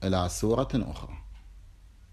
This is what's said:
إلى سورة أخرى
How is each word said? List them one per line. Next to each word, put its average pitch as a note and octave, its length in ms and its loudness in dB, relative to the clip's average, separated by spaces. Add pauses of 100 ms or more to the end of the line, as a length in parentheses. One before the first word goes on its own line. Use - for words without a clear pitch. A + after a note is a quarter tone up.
إلى F#2 260 4
سورة A#2 440 2
أخرى - 440 -2 (960)